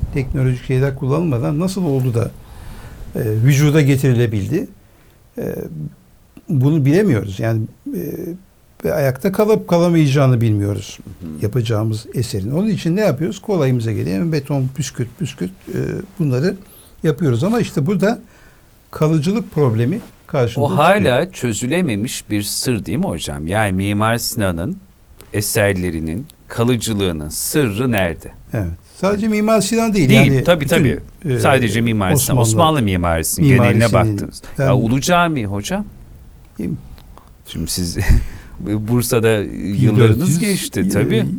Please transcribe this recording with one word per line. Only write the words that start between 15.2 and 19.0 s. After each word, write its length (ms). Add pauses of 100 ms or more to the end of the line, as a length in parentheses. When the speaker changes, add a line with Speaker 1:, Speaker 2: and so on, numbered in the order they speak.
Speaker 1:
e, 40 (420)
bunları 360 (480)
yapıyoruz. 400
Ama 160
işte 260
burada 340 (720)
kalıcılık 600